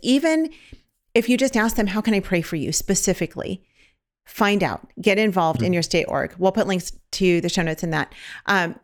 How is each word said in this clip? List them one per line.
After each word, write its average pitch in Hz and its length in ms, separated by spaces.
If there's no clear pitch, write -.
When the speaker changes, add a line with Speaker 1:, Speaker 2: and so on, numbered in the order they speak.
Speaker 1:
Even 320 480
if 226 120
you 247 100
just 254 200
ask 220 180
them, 208 120
"How 202 140
can 220 120
I 202 60
pray 185 240
for 165 140
you?" 147 140
specifically, - 920
find 202 360
out, 113 240
get 196 160
involved 180 440
in 180 80
Speaker 2:
Mm-hmm. 180 40
Speaker 1:
your 170 80
state 165 260
org. - 300
We'll 185 140
put 185 160
links 185 240
to 175 280
the 170 80
show 185 140
notes 160 200
in 170 60
that. 156 240
Um, 180 380